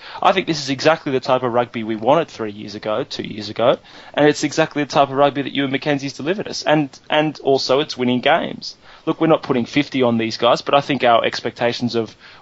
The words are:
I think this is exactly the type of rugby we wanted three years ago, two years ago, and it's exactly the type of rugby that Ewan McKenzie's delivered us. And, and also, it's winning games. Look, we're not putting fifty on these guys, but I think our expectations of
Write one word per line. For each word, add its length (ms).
I 100
think 140
this 160
is 80
exactly 400
the 80
type 240
of 100
rugby 300
we 140
wanted 320
three 240
years 240
ago, 260
two 220
years 240
ago, 280
and 140
it's 160
exactly 400
the 60
type 180
of 80
rugby 260
that 100
Ewan 200
McKenzie's 400
delivered 340
us. 160
And, 340
and 300
also, 400
it's 180
winning 220
games. 560
Look, 160
we're 60
not 160
putting 220
fifty 400
on 120
these 200
guys, 260
but 140
I 40
think 220
our 220
expectations 720
of 180